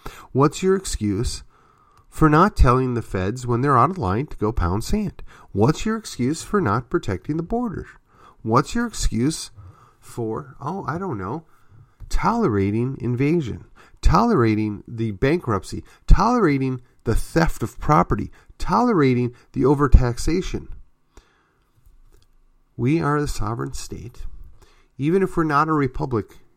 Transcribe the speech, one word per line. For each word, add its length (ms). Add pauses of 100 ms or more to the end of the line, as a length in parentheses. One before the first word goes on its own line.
(320)
What's 300
your 140
excuse 680 (680)
for 200
not 280
telling 380
the 80
feds 440
when 140
they're 160
out 140
of 80
line 280
to 100
go 160
pound 320
sand? 380 (300)
What's 340
your 100
excuse 460
for 180
not 300
protecting 460
the 60
border? 440 (560)
What's 320
your 120
excuse 640 (500)
for, 600
oh, 260
I 120
don't 200
know, 260 (640)
tolerating 920
invasion, 640 (380)
tolerating 840
the 260
bankruptcy, 680 (240)
tolerating 760 (240)
the 100
theft 480
of 160
property, 520 (280)
tolerating 760 (180)
the 100
overtaxation? 1040 (2000)
We 240
are 200
the 80
sovereign 440
state. 540 (680)
Even 260
if 140
we're 80
not 240
a 60
republic 640 (180)